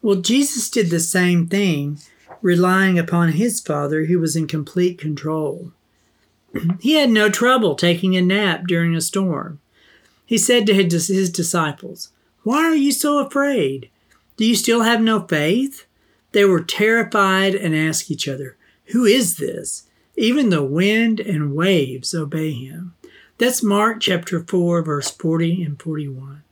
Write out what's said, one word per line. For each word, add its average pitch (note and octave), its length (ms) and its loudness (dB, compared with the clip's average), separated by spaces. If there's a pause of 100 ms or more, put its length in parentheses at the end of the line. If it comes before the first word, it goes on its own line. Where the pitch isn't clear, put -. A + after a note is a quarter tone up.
Well, G3+ 140 2
Jesus A#3+ 560 -2
did G3+ 180 2
the E3 100 0
same F3 460 2
thing, D#3 540 -2 (400)
relying F#3 600 2
upon E3+ 320 2
his G3+ 280 0
Father D3+ 460 -2
who F3 140 0
was D#3 160 -2
in D#3+ 100 0
complete F3 540 -2
control. D#3 720 -6 (840)
<clears throat> F3 260 -2
He C#4+ 140 0
had C#4+ 160 4
no G#3+ 200 4
trouble A3+ 440 2
taking F3 420 0
a F3+ 60 2
nap F3+ 460 0
during E3+ 280 0
a E3 60 -2
storm. E3+ 580 -4 (640)
He A3+ 140 -2
said A#3+ 300 2
to G#3+ 80 4
his, E3+ 320 2
his F#3+ 240 0
disciples, E3+ 800 -6 (320)
"Why C#4 200 0
are E4 120 2
you C#4+ 160 2
so D4 260 0
afraid? C4+ 720 -2 (480)
Do A3 80 2
you A#3 80 4
still A#3 280 0
have A3+ 200 2
no A3 200 2
faith?" E3+ 640 -2 (460)
They G3+ 140 4
were F3+ 160 4
terrified G3 960 2
and D#3+ 200 -2
asked D#3+ 360 -2
each - 160 -6
other, C3+ 280 -10 (320)
"Who A#3+ 160 0
is A3 340 4
this? - 500 -8 (280)
Even A#3+ 340 2
the D#3 140 2
wind G#3 560 0
and D3+ 360 -4
waves D3 580 0
obey D#3 380 -4
him." D3 420 -12 (460)
That's B3 240 0
Mark G#3+ 360 2
chapter F3 420 -2
four, E3+ 420 0
verse D3 260 -4
forty E3 540 -2
and D3 180 -8
forty-one. C#3+ 720 -10